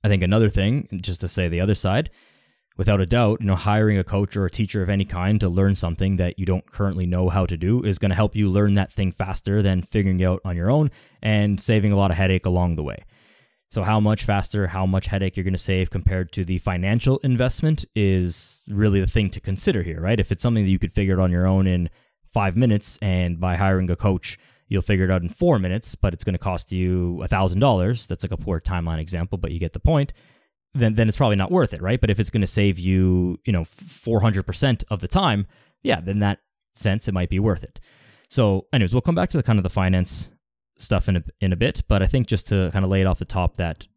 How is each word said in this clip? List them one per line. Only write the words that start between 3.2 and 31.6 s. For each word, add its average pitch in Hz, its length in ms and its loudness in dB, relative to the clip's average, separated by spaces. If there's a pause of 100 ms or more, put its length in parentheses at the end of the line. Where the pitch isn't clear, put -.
you 107 80 -2
know, 95 80 2
hiring 107 420 2
a 90 60 0
coach 101 320 -2
or 98 100 0
a 85 40 -2
teacher 107 300 -4
of 90 80 -2
any 98 160 0
kind 98 360 0
to 98 80 0
learn 95 260 2
something 95 400 -2
that 90 240 -2
you 95 80 -4
don't 92 240 -2
currently 92 340 -2
know 90 240 0
how 92 160 0
to 87 120 -4
do 95 260 0
is 95 160 -2
gonna 95 160 0
help 104 220 0
you 104 120 2
learn 101 260 2
that 98 180 0
thing 92 180 -2
faster 98 500 -2
than 95 220 2
figuring 95 380 0
it 92 40 2
out 92 200 0
on 90 120 -4
your 87 140 0
own 147 180 2 (320)
and 104 400 2
saving 104 320 2
a 101 40 4
lot 98 160 2
of 82 40 0
headache 92 300 2
along 90 300 2
the 76 80 -6
way. 65 180 -10 (680)
So 107 120 -4
how 107 160 2
much 104 240 2
faster, 101 460 -2
how 95 180 -2
much 95 220 0
headache 95 280 -2
you're 95 60 -4
gonna 95 160 -2
save 92 320 0
compared 92 440 0
to 95 100 -2
the 90 140 -2
financial 101 680 0
investment 131 600 0 (120)
is 92 720 0
really 101 320 2
the 95 80 0
thing 101 220 0
to - 100 -12
consider 98 420 -2
here, 80 180 -6
right? 104 200 2
If 92 100 0
it's - 120 -4
something 113 200 2
that 95 80 2
you 95 80 4
could - 140 -4
figure 95 220 0
out 92 100 2
on 90 80 2
your 90 160 2
own 95 180 4
in 90 240 0 (420)
five 98 240 -2
minutes, 113 460 0
and 90 380 0
by 90 160 0
hiring 92 340 2
a 87 60 0
coach, - 420 -2 (300)
you'll 95 140 -2
figure 95 240 2
it 92 40 0
out 92 120 2
in 87 80 -4
four 170 280 2
minutes, 92 380 -4
but 95 160 0
it's 85 100 -10
gonna 92 160 -2
cost 92 320 -6
you 90 520 -2
a 85 40 -8
thousand 92 320 0
dollars, 117 480 2
that's, - 160 -8
like, - 80 -6
a 92 60 -6
poor 85 240 -4
timeline 82 380 -4
example, 87 400 -6
but 82 120 -6
you 82 80 -6
get 82 140 -4
the - 80 -10
point, 147 320 2 (600)
then, 117 180 2
then 113 160 2
it's 107 80 0
probably 110 200 2
not 95 140 0
worth 175 220 2